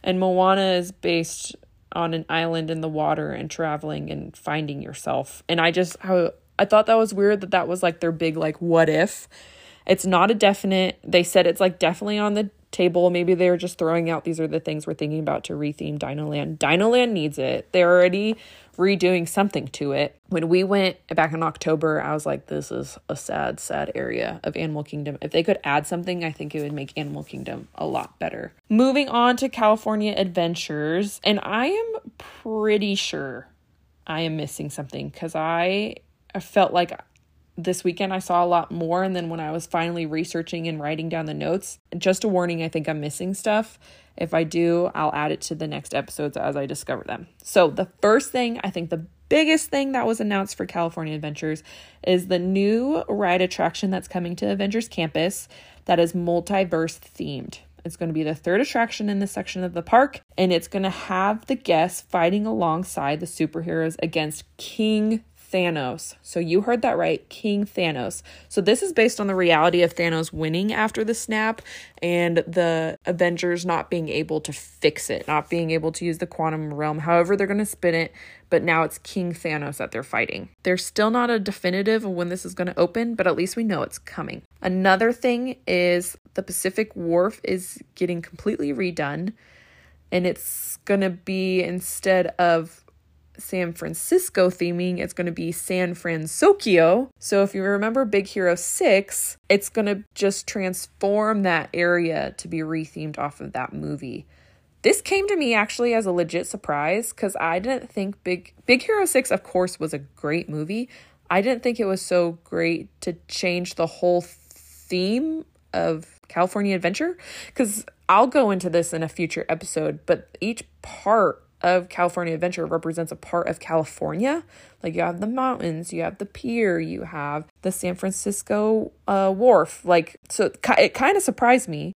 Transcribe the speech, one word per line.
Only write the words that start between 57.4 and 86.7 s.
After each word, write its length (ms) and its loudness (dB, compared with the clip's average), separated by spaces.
It's 100 -10
gonna 180 -4
be 100 0
the 120 -2
third 260 0
attraction 480 0
in 100 0
this 120 -2
section 320 -6
of 100 -6
the 80 -4
park, 380 4
and 140 4
it's 160 0
gonna 220 -2
have 560 -2
the 100 -2
guests 460 2
fighting 440 2
alongside 760 -2
the 60 -6
superheroes 760 -2
against 420 -4
King 640 0
Thanos. 640 -2
So 180 -6
you 220 2
heard 200 0
that 160 2
right, 320 0
King 360 -2
Thanos. 580 -4
So 100 0
this 220 4
is 100 -2
based 300 4
on 60 0
the 80 0
reality 480 6
of 120 2
Thanos 380 -2
winning 400 -2
after 300 -2
the 100 -2
snap 480 -2
and 380 2
the 680 0
Avengers 600 0
not 240 -2
being 200 -2
able 320 -2
to 100 -10
fix 580 -4
it, 200 -4
not 200 0
being 220 0
able 220 0
to 100 -8
use 140 -2
the 100 -4
quantum 460 -4
realm, 260 -2
however 380 2
they're 100 0
gonna 180 0
spin 300 0
it, 160 -2
but 140 4
now 200 2
it's 140 -4
King 360 -6
Thanos 440 -6
that 140 -8
they're 120 -6
fighting. 460 -4
There's 200 2
still 260 2
not 200 2
a 100 2
definitive 640 0
of 80 -4
when 160 -2
this 180 -6
is 80 -12
gonna 220 -4
open, 400 0
but 120 2
at 100 2
least 180 -2
we 80 -2
know 180 0
it's 180 -8
coming. 420 -10
Another 520 4
thing 520 -2
is 520 2
the 100 -4
Pacific 520 -4